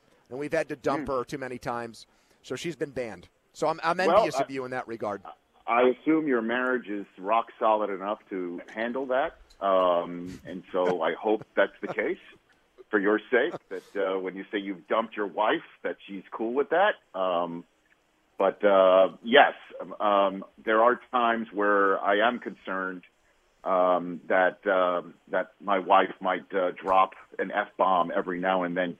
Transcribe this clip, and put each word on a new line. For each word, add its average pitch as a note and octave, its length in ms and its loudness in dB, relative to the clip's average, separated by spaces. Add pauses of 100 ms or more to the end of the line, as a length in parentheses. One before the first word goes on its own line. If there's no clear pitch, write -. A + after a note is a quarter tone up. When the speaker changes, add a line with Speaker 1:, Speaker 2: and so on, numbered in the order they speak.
(300)
Speaker 1:
and B2 80 -12
we've D3 160 -6
had D#3+ 160 -2
to D3+ 60 -8
dump C#3 320 -4
Speaker 2:
Hmm. C#3 100 -4
Speaker 1:
her A#2+ 80 -2
too C#3+ 140 -10
many B2+ 180 -10
times. A#2 480 -8 (380)
So C3+ 120 -8
she's E3 200 -6
been D3 160 -6
banned. G#2+ 360 -10 (260)
So D#3+ 140 -4
I'm, D#3+ 160 -2
I'm E3+ 140 0
Speaker 2:
Well, F#3 200 2
Speaker 1:
envious E3 180 2
Speaker 2:
I, C3+ 80 0
Speaker 1:
of C3+ 80 -8
you C3+ 140 -6
in B2+ 60 -12
that B2+ 160 -6
regard. G#2 340 -6 (460)
Speaker 2:
I A#2+ 160 2
assume D#3 440 2
your B2 140 2
marriage B2 460 -2
is G2+ 180 -8 (140)
rock A2 400 0
solid G#2+ 320 2
enough G2 260 -6 (140)
to F2+ 280 -6 (140)
handle A#2+ 340 -6
that, C3+ 280 -2 (260)
um, F2 840 0
and F2+ 260 -12
so F2+ 320 0
I E2+ 100 0
hope G#2+ 320 -2 (100)
that's G2 240 0
the G#2 140 -8
case C3 240 -4 (720)
for G#2+ 80 2
your G#2 220 2 (100)
sake, C3+ 240 2 (160)
that, F#2 140 -10 (320)
uh, - 40 -2
when F#2 160 -6
you F#2+ 160 -12
say A2 60 -4
you've G2 300 -8
dumped A2+ 280 0
your G#2 120 -4
wife, G#2+ 340 0 (220)
that F2 140 -6 (100)
she's F#2+ 240 -12
cool A#2 220 -6
with C#3 180 -2
that. F#3+ 240 2 (180)
Um, F2 520 -4 (760)
but, F#2+ 240 2
uh, F#2+ 460 6 (120)
yes, A#2 320 6 (260)
um, F#2 220 -12
um, G2 440 2 (200)
there A2 160 4
are A#2+ 180 4 (120)
times A#2 420 0
where G2 500 2
I G#2 240 2
am A#2+ 120 -2
concerned, F#2+ 640 -8 (600)
um, F2 640 2
that, F#2 380 0
um, F2+ 480 0 (140)
that F#2 240 -4 (100)
my G2 160 -2
wife F#2 420 4
might, F#2 320 -4
uh, F2+ 200 0
drop F#2 420 2 (240)
an F#2+ 140 -6
F-bomb F#2 640 0
every F2+ 240 -4
now F#2 240 0
and F2 120 -4
then, F2+ 240 -2